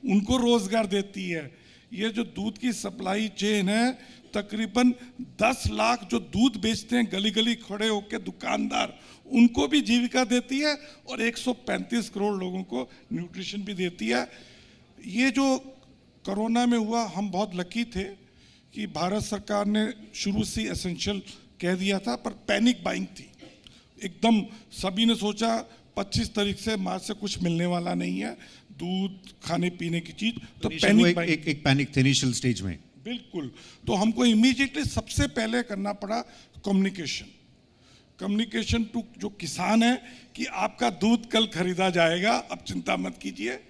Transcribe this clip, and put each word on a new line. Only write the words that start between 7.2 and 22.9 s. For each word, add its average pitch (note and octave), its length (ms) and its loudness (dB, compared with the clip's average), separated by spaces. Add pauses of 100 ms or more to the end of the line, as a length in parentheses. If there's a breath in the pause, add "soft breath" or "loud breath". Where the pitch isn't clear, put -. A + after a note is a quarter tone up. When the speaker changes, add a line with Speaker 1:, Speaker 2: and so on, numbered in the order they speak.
Speaker 1:
गली A3 240 0
खड़े G#3 340 -4
होकर G#3 300 -2
दुकानदार, - 800 -2 (280 loud breath)
उनको B3 420 6
भी C#4+ 120 4
जीविका A#3+ 440 2
देती B3 340 0
है D4 200 0 (300 loud breath)
और B3 140 -4
एक A3+ 140 0
सौ - 160 -2
पैंतीस G3+ 560 -4
करोड़ G#3 260 -2
लोगों F#3 280 -6
को B2+ 280 -6 (220 loud breath)
न्यूट्रिशन F3 500 -8
भी G3+ 120 -8
देती F3+ 340 -4
है। B3 220 0 (760 loud breath)
ये A#3+ 240 2
जो C4+ 280 2 (680)
कोरोना A3+ 420 0
में A#3+ 120 4
हुआ, A3 380 -2
हम G3+ 140 -4
बहुत F3+ 240 -2
लकी F3+ 300 -4
थे G3 200 -6 (720 soft breath)
कि G#3 120 -6
भारत F3+ 360 -2
सरकार G#3 440 -2
ने G#3+ 260 0 (220)
शुरू G3+ 300 -2
से A3 180 -4
एसेंशियल F#3+ 600 -4 (380 loud breath)
कह F3+ 140 0
दिया F#3+ 240 0
था, A#3+ 180 -4
पर - 140 -8
पैनिक G#3 540 2
बाइंग F3+ 220 -2